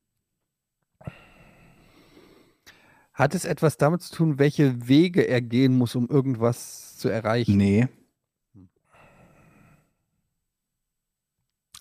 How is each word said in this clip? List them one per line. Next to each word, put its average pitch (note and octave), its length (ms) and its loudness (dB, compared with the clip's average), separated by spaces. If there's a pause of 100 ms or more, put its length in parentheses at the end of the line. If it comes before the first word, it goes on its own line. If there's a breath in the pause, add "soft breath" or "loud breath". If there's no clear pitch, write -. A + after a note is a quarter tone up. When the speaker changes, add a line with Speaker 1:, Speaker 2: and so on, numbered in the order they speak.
(3250 soft breath)
Speaker 1:
Hat C3+ 220 0
es F3+ 100 -6
etwas D#3+ 320 -2
damit D#3+ 260 0
zu - 120 -18
tun, D#3+ 240 0
welche C3+ 480 0
Wege E3 400 4
er B2 160 -2
gehen B2+ 340 2
muss, B2 200 0
um A#2+ 120 -2
irgendwas B2 880 -4
zu - 120 -6
erreichen? A2 480 0
Speaker 2:
Nee. G2+ 320 2 (4000 soft breath)